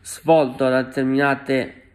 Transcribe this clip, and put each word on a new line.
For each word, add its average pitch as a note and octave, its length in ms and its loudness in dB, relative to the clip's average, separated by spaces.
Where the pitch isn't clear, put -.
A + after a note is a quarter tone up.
svolto C#3 680 0
da C3 140 2
determinate C3+ 1120 -2